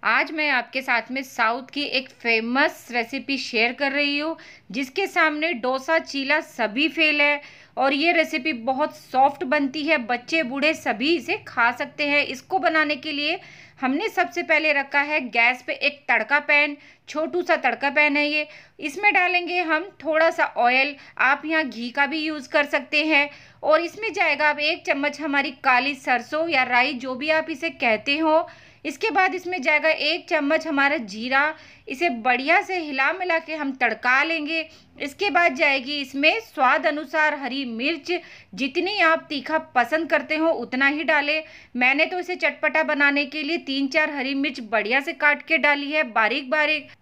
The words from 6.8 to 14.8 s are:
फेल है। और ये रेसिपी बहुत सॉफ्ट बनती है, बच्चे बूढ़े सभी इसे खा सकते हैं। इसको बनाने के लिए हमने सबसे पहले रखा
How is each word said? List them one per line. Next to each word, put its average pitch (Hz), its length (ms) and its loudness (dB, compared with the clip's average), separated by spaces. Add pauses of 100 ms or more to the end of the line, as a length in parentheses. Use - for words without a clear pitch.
फेल 302 320 2
है। 294 200 2 (360)
और 269 160 2
ये 302 200 2
रेसिपी 320 420 0
बहुत 262 420 -2
सॉफ्ट 269 480 2
बनती 285 380 0
है, 302 160 2
बच्चे 247 440 -2
बूढ़े 277 320 0
सभी 277 420 -2
इसे 311 200 -4 (100)
खा 240 260 2
सकते 294 340 -6
हैं। 285 180 2
इसको - 340 -4
बनाने 311 380 2
के 302 160 -8
लिए 294 260 -2 (420)
हमने 285 280 0
सबसे 359 340 -2
पहले 311 300 2
रखा 277 300 0